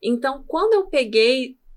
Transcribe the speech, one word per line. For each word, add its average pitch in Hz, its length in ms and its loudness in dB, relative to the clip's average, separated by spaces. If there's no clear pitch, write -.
Então, 262 460 -4
quando 403 260 0
eu 392 140 2
peguei, 247 720 0